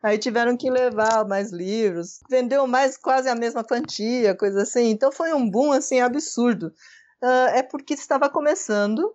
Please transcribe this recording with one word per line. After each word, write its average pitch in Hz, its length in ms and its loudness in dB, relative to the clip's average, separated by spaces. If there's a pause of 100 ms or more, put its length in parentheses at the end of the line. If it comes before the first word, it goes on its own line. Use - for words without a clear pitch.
Aí 208 160 0
tiveram 233 360 0
que 254 140 -4
levar 226 580 2
mais 196 240 -4
livros, 185 680 -4 (100)
vendeu 254 380 2
mais 262 280 2
quase 262 320 0
a 240 80 0
mesma 233 280 -4
quantia, 226 720 0
coisa 196 260 0
assim, 240 300 2
então 269 200 2
foi 330 220 -4
um 254 160 0
boom, 262 220 2
assim, 269 280 0
absurdo. 240 720 -2 (500)
Ah, 254 340 4
é 262 80 2
porque 285 320 -8
estava 285 340 0
começando 277 840 0